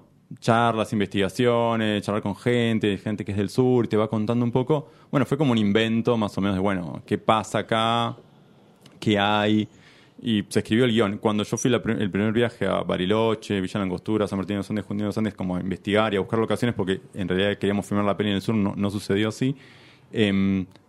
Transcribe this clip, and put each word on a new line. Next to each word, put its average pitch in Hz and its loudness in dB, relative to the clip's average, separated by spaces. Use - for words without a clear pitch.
charlas, 113 2
investigaciones, 110 0
charlar 107 -2
con 101 -4
gente, 113 0
gente 107 -6
que - -6
es 98 -2
del 98 0
sur, 127 4
y - -10
te - 0
va 107 2
contando 117 0
un 120 0
poco. 135 0
Bueno, 139 2
fue 139 -2
como 139 2
un 113 4
invento 113 2
más 104 -4
o 95 -2
menos 98 0
de, 92 0
bueno, 90 -2
¿qué 104 -2
pasa 110 0
acá? 117 0
¿Qué 107 2
hay? 107 2
Y 107 0
se 110 2
escribió 113 2
el 120 2
guión. 104 0
Cuando 107 0
yo 113 -4
fui 127 0
la 117 2
prim-, 110 -2
el 101 -2
primer 101 0
viaje 113 0
a 92 0
Bariloche, 98 0
Villa 92 -6
Langostura, 101 -2
San 98 -4
Martín 95 -4
de - -4
los 98 -6
Andes, 104 -4
Junín 101 -6
de 104 -4
los 101 -4
Andes, 110 -2
como 90 -4
a 90 -2
investigar 98 0
y 98 0
a - 2
buscar 113 -2
locaciones, 110 0
porque 95 -2
en 90 -6
realidad 98 0
queríamos 98 0
filmar 104 0
la 98 0
peli 104 0
en 98 0
el 92 -2
sur, 113 -2
no, 101 2
no 101 0
sucedió 104 0
así. 131 -2
Em, 98 2